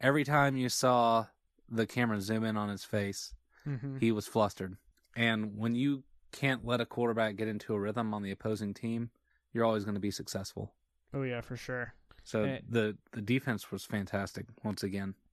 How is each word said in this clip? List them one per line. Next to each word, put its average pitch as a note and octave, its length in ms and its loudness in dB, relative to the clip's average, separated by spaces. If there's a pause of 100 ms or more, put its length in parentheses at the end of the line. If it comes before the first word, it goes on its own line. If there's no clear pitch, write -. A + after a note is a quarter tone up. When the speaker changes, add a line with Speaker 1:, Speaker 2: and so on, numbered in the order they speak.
Speaker 1:
every C#3+ 240 4
time C#3+ 320 4
you B2+ 120 0
saw A#2 580 6 (440)
the A2+ 160 2
camera A2+ 340 0
zoom A2 240 0
in A2 120 0
on G#2 120 -2
his G2+ 160 -6
face, G2+ 480 -2 (340)
Speaker 2:
Mm-hmm. C3+ 320 -6
Speaker 1:
he A2+ 140 4
was G#2 160 -2
flustered. G2 480 0 (400)
And A2 400 0
when A#2 180 0
you C3+ 300 0 (260)
can't C3+ 340 0
let A#2+ 160 2
a A2+ 60 0
quarterback A2+ 480 2
get G#2+ 140 -2
into G#2+ 260 -2
a G#2 60 2
rhythm G#2+ 340 -2
on G#2 80 -4
the G2 80 -4
opposing G#2 440 -2
team, A#2 360 -4 (420)
you're A#2 120 2
always A2 200 4
gonna G#2 140 -2
be G2 140 0
successful. - 600 -8 (400)
Speaker 2:
Oh, C#3 100 -2
yeah, B2 180 -4
for A#2+ 160 -10
sure. B2 380 -6 (280)
Speaker 1:
So A2 220 0
Speaker 2:
And C3 240 -2
Speaker 1:
the, G#2+ 280 2 (160)
the A2 100 -6
defense A#2+ 500 -2
was G2 120 -6
fantastic G2+ 600 -4 (160)
once G#2+ 220 -4
again. G2 300 -4 (180)